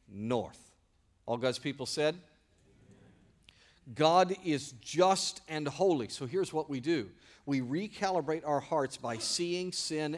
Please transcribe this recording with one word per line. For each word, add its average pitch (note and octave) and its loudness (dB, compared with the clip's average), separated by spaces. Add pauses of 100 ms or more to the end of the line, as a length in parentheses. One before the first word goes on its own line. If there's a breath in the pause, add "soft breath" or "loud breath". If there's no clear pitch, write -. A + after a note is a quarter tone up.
north. G#2+ -4 (540)
All A#2 0
God's B2 0
people C3+ -6
said? D#3 0 (1700 loud breath)
God F3 6
is D3+ -2 (100)
just F#3 2
and D#3 -4
holy. D3 2
So - -10
here's F3 -2
what D3+ -4
we C3+ -4
do. C3 0 (380 loud breath)
We C#3 2
recalibrate E3 0
our C#3+ 2
hearts C#3 -2
by A#2 -4
seeing F3 -2
sin D#3 -4